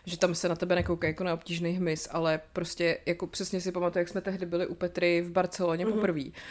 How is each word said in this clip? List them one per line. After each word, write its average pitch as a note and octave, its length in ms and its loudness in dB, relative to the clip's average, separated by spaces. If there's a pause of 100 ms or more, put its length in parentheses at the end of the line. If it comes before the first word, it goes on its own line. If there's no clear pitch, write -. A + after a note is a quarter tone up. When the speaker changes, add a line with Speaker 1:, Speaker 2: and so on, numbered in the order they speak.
Speaker 1:
že E3+ 140 -8
tam F3+ 160 4
se F3 140 0
na E3+ 80 2
tebe F3+ 180 0
nekoukají E3+ 360 2
jako E3+ 140 -4
na F3 100 0
obtížný E3+ 380 -4
hmyz, E3+ 380 -2
ale D#3+ 300 2 (120)
prostě E3+ 540 0
jako F3 200 -2
přesně F#3 340 -4
si F#3 120 -2
pamatuju, F3 280 0
jak F3 80 0
jsme F#3+ 120 -4
tehdy F#3 260 -4
byli F3 200 0
u - 80 -4
Petry F3 480 2
v F3 80 -4
Barceloně F3+ 560 2
Speaker 2:
Mhm. A3 80 2
Speaker 1:
poprvý. F3 380 0 (180)